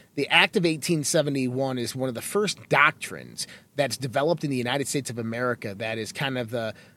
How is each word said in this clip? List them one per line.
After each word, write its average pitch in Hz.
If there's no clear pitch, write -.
The 143
Act 175
of 175
eighteen 160
seventy-one 135
is 117
one 131
of 117
the 113
first -
doctrines 98
that's 139
developed 139
in 151
the 135
United 123
States 135
of 117
America 117
that 113
is 107
kind 131
of 117
the, 113